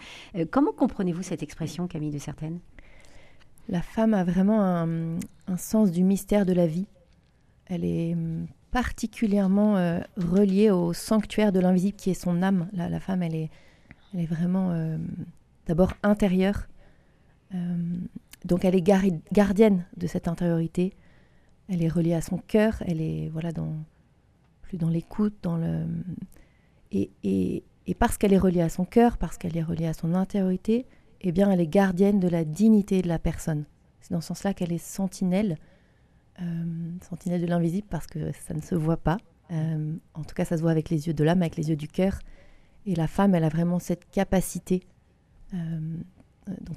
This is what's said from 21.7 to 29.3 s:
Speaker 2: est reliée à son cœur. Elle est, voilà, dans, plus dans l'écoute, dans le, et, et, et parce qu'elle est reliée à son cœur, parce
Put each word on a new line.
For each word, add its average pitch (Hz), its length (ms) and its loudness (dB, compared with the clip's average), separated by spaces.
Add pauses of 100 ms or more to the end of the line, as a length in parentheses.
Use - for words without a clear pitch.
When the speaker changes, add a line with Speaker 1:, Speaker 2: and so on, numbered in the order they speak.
Speaker 2:
est 165 60 2
reliée 165 260 2
à 165 60 0
son 175 180 -4
cœur. 220 360 2 (120)
Elle 160 140 -2
est, 160 320 -4
voilà, 160 180 -6
dans, 160 240 -6 (880)
plus - 160 -10
dans 160 100 -2
l'écoute, 208 540 -2
dans 170 140 -2
le, 165 300 -2 (1080)
et, 196 180 -2 (140)
et, 190 400 -2 (220)
et 180 80 -4
parce - 220 0
qu'elle 202 160 2
est 196 60 6
reliée 180 240 2
à 165 60 0
son 180 160 -4
cœur, 233 320 4
parce - 220 -8